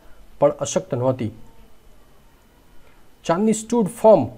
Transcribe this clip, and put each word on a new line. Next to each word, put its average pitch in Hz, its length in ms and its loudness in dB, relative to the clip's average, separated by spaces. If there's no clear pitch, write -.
પણ 147 120 4
અશક્ત - 440 -6
નહોતી. 123 360 -2
ચાંદની 208 280 0
stood 226 320 0
firm 180 420 4